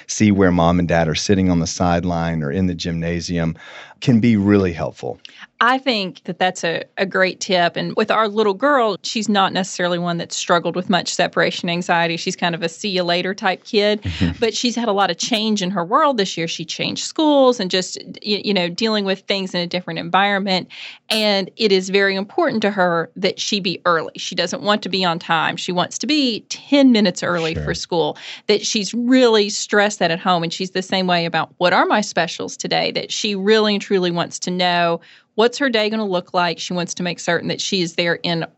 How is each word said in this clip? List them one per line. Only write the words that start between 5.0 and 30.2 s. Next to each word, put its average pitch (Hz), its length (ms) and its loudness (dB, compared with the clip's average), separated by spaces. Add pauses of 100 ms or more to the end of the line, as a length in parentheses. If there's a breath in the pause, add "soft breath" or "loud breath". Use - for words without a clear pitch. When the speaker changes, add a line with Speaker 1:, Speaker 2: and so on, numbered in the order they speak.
Speaker 2:
I 247 160 4
think 214 480 -4
that 175 140 -8
that's 185 260 0
a, 165 180 -2 (140)
a 202 80 0
great 185 340 0
tip. 175 380 0
And 170 180 -4
with 214 160 0
our 220 160 2
little 208 260 2
girl, 226 500 2
she's 208 260 -4
not 196 240 2
necessarily 180 440 -2
one 175 200 -2
that's - 180 -8
struggled 170 400 0
with 180 140 -4
much 180 240 0
separation 175 560 0
anxiety. 170 480 0
She's 185 180 -6
kind 170 180 -2
of 160 80 -6
a 170 60 -2
see 190 220 -6
you 180 140 0
later 180 300 -2
type 190 300 -4
kid, 208 380 2
Speaker 1:
Mm-hmm. 82 300 -2 (100)
Speaker 2:
but 143 120 0
she's - 220 -2
had 233 140 -2
a - 20 2
lot 196 180 2
of 170 80 -4
change 214 440 0
in 180 100 -2
her 175 140 -2
world 269 320 2
this 190 180 -2
year. 165 140 -4
She 165 160 -8
changed - 400 -6
schools 277 560 4
and 185 100 -4
just, 185 260 -2 (280)
y-, 208 180 -2
you 202 100 0
know, 180 140 2
dealing 214 380 -2
with 190 160 -2
things 190 340 -4
in 175 60 -2
a 175 60 -4
different 175 320 -6
environment. 190 680 0 (420 loud breath)
And 208 460 0
it 220 160 2
is 190 180 2
very 196 280 2
important 220 460 -2
to 202 80 0
her 175 440 0
that 185 240 -2
she 208 220 -2
be 175 240 -4
early. 160 320 0
She - 180 -10
doesn't 175 280 -4
want 208 200 0
to 196 60 -6
be 185 160 0
on 165 120 0
time. 165 380 -2
She - 160 -6
wants 175 280 -2
to - 80 -8
be 262 420 0
ten 277 420 4
minutes 202 320 2
early 170 300 -2
Speaker 1:
Sure. 156 100 -4
Speaker 2:
for 175 100 -2
school, 156 440 -2 (300 loud breath)
that - 180 2
she's 202 280 -2
really 233 560 4
stressed 208 500 0
that 175 120 2
at 170 80 -2
home. 180 240 0